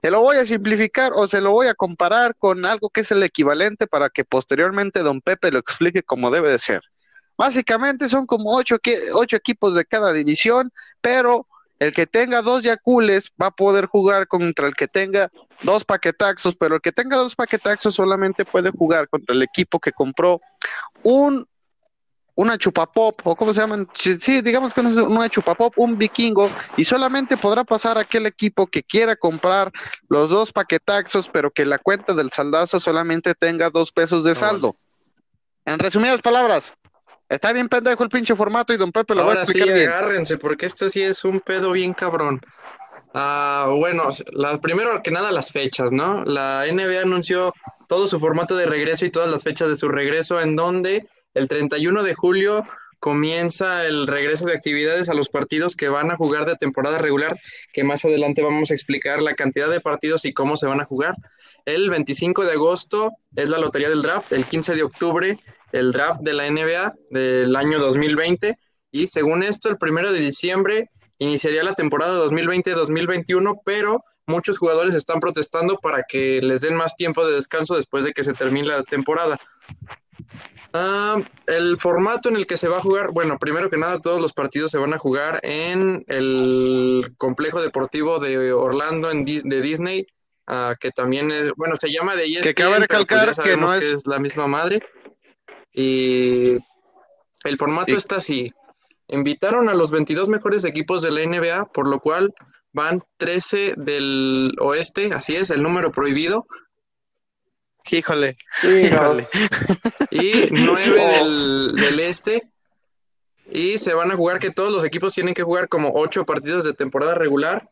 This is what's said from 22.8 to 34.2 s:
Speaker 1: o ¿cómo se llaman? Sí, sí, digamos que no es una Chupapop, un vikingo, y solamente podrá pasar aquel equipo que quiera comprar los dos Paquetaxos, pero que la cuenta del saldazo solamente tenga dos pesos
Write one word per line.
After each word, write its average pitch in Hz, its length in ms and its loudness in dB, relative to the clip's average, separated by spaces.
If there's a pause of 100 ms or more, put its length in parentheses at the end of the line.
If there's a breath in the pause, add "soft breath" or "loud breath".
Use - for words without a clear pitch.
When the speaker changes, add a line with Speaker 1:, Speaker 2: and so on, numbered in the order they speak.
Speaker 1:
o 170 100 2
¿cómo 214 180 0
se 208 80 2
llaman? 214 340 -2
Sí, 185 260 0
sí, 262 220 2
digamos 240 320 0
que 254 80 0
no 240 80 4
es 226 60 2
una 226 320 2
Chupapop, 226 480 2
un 233 220 2
vikingo, 214 500 2 (280 loud breath)
y 165 80 4
solamente 262 520 0
podrá 220 280 2
pasar 226 340 0
aquel 214 280 0
equipo 202 420 0
que - 160 -4
quiera 220 320 2
comprar 185 560 0 (360 loud breath)
los 147 220 4
dos 214 220 2
Paquetaxos, 196 800 0
pero 143 180 0
que 147 160 0
la 143 120 0
cuenta 196 360 0
del 143 160 0
saldazo 156 480 0
solamente 165 560 0
tenga 165 360 0
dos 160 200 0
pesos 165 320 2